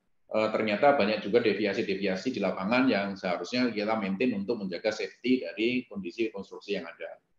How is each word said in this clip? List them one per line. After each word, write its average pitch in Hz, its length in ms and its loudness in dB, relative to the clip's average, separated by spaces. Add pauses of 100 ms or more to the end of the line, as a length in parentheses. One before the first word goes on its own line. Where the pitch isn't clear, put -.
(340)
eh, 110 160 2
ternyata 110 480 4
banyak 104 240 2
juga 110 240 4
deviasi-deviasi 98 880 0
di 110 80 -6
lapangan 101 480 2
yang 98 240 0
seharusnya 98 560 -2
kita 104 320 -2
maintain 98 320 0
untuk 101 240 -2
menjaga 95 320 -4
safety 120 560 0
dari 117 400 -2
kondisi 101 480 -4
konstruksi 95 400 -10
yang 85 160 -6
ada. 80 320 -14 (180)